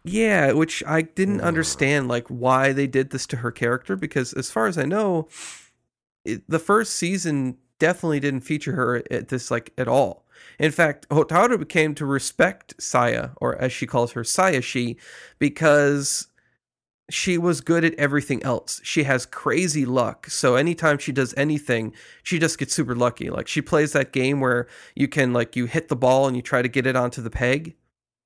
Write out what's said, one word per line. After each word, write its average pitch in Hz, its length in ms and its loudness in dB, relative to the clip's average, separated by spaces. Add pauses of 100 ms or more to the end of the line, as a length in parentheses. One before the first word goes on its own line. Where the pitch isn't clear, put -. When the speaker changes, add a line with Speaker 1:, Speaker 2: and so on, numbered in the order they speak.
Speaker 1:
Yeah, 190 480 2
which 160 340 0
I 160 160 2
didn't 190 380 -2
Speaker 2:
Mm. - 60 -4
Speaker 1:
understand, 151 600 0
like, 120 200 -2
why 131 460 2
they 139 120 0
did 131 240 0
this - 180 -6
to - 100 -4
her 117 140 -4
character, 123 440 -2
because 139 380 -4
as - 180 -6
far 220 160 0
as 175 100 -2
I 139 80 0
know, 180 420 0 (1000)
it, 104 240 -6
the 160 100 0
first 208 360 0
season 147 640 -2 (220)
definitely 165 400 2
didn't 135 220 -2
feature 147 340 -4
her 120 360 0
at - 180 -4
this, 127 220 -6
like, 117 260 -4
at 127 100 -4
all. 120 380 0 (340)
In 151 120 2
fact, 151 380 0
Hotaru 175 500 4
became 156 360 0
to 147 100 -6
respect 139 760 -2
Saya, 120 580 0
or - 240 -2
as 127 100 0
she - 160 -8
calls 120 260 0
her, 120 100 -6
Sayashi, 123 720 0 (420)
because 143 880 2 (840)
she - 280 0
was 170 240 2
good 170 220 2
at 165 120 2
everything 143 480 0
else. - 400 -4
She - 200 0
has 135 220 0
crazy 147 600 -2
luck, 120 440 -2
so 127 260 2
anytime 156 420 2
she 143 140 -6
does 127 240 -2
anything, 139 580 -2 (300)
she 175 160 -2
just 160 180 2
gets - 160 -6
super 123 220 -2
lucky. 120 340 -2
Like, - 180 -6
she - 140 -2
plays 147 320 2
that 139 200 0
game 135 260 0
where 123 280 0 (280)
you 139 120 0
can, 131 260 0
like, 117 220 -2
you 123 100 -2
hit 156 240 -4
the 143 60 -2
ball 131 320 4
and 127 80 -2
you 123 60 -4
try 123 200 0
to 123 80 0
get 123 180 0
it 131 80 2
onto 123 260 -2
the 117 80 -8
peg, 139 460 -2 (500)